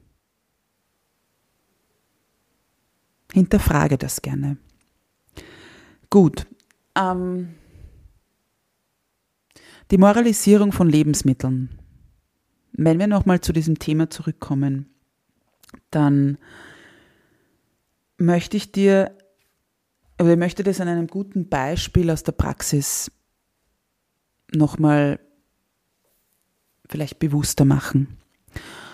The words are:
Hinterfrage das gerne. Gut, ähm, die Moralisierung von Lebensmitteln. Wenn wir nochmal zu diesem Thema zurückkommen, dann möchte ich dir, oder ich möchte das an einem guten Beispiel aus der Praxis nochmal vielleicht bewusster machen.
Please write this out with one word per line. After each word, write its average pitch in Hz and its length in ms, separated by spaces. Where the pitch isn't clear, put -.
Hinterfrage 156 640
das - 240
gerne. 139 360
Gut, 185 340
ähm, 180 600
die 196 80
Moralisierung 208 760
von 180 160
Lebensmitteln. 135 920
Wenn 160 260
wir 208 80
nochmal 190 340
zu - 120
diesem 160 260
Thema 156 320
zurückkommen, 139 800
dann 143 460
möchte 175 400
ich - 140
dir, 196 460
oder 170 140
ich 170 60
möchte 175 240
das 190 180
an 175 60
einem 170 200
guten 196 420
Beispiel 160 600
aus 160 140
der 160 80
Praxis - 800
nochmal 147 640
vielleicht 151 320
bewusster 147 460
machen. 135 520